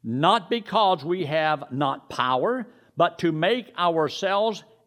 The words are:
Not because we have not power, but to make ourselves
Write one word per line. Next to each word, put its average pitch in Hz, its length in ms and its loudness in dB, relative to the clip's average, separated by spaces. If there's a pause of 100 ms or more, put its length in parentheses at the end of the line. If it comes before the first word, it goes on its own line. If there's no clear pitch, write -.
Not 160 460 2
because 208 540 0
we 175 220 -2
have 151 460 0
not 139 380 -4
power, 147 580 -2 (300)
but 170 220 0
to 170 120 2
make 190 460 -2
ourselves 180 840 0 (240)